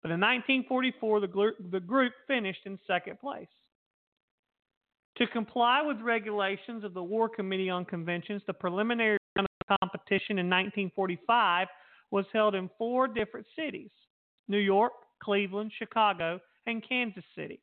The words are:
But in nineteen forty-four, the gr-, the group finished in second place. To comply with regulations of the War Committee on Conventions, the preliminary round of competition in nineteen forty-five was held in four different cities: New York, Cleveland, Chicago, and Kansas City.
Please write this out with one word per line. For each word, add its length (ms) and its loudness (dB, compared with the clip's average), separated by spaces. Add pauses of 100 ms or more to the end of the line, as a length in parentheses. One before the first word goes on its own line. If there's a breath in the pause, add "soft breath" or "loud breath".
But 80 -4
in 100 0
nineteen 480 2
forty-four, 520 2
the 80 -2
gr-, 320 0 (100)
the 120 -4
group 320 2 (140)
finished 380 -2
in 220 -12
second 320 -4
place. 280 -10 (1700)
To 80 4
comply 560 2
with 180 -2
regulations 840 -2
of 100 -8
the 80 -6
War 260 0
Committee 440 -2
on 140 -2
Conventions, 600 -6
the 80 -6
preliminary 640 0 (180)
round 120 2 (200)
of 140 4
competition 560 -2
in 100 0
nineteen 480 0
forty-five 720 2 (440 loud breath)
was 200 0
held 220 4
in 240 -2
four 300 2
different 480 -4
cities: 340 -8 (580)
New 120 2
York, 340 6 (260)
Cleveland, 600 -2
Chicago, 600 0 (280 soft breath)
and 200 -4
Kansas 380 -4 (100)
City. 280 -10